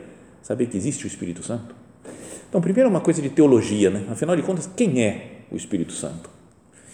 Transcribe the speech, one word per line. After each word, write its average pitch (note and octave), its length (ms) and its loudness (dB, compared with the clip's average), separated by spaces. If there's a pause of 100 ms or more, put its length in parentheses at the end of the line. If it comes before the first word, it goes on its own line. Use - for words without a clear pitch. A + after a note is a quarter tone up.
(400)
saber A#2+ 260 -4
que A#2+ 100 -8
existe G2 280 -4
o G#2 40 -10
Espírito F2 340 -10
Santo. - 320 -10 (720)
Então, G3 120 0
primeiro, G3 280 4
uma F#3 120 2
coisa E3 200 2
de C#3 100 -4
teologia, A2 600 6
né? G2+ 220 -2
Afinal D#3 240 0
de D3+ 60 0
contas, F#3 340 -4
quem C#3+ 260 2
é - 380 -4 (100)
o - 60 -8
Espírito E2 360 -6
Santo? - 380 -10 (640)